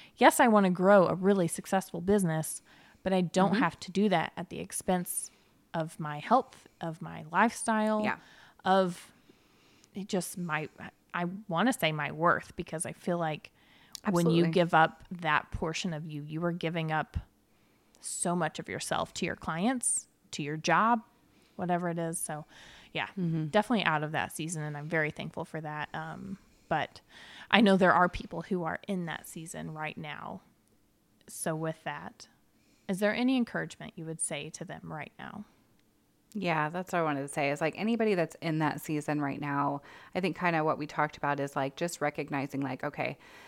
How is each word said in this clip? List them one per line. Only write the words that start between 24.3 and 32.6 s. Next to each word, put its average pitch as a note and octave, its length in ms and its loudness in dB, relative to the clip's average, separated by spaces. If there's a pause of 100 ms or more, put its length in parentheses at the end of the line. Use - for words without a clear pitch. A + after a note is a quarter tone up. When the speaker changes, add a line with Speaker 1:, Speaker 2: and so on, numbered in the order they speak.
Speaker 1:
season, D#3 280 -6
and D3+ 140 -6
I'm D3 120 -10
very D#3+ 220 0
thankful - 340 -10
for D#3+ 160 -10
that. D3+ 320 -8
Um, F3 460 -10 (300)
but - 320 -2 (500)
I G3 100 6
know G3 160 6
there F#3 160 6
are F3+ 160 6
people - 340 -8
who F3+ 220 -4
are D#3+ 140 -4 (100)
in F3+ 180 -4
that - 220 -10
season D#3+ 460 -12
right D#3 240 -10
now. D#3 420 -12 (880)
So - 260 -6
with D#3+ 300 -6
that, D#3+ 440 -12 (600)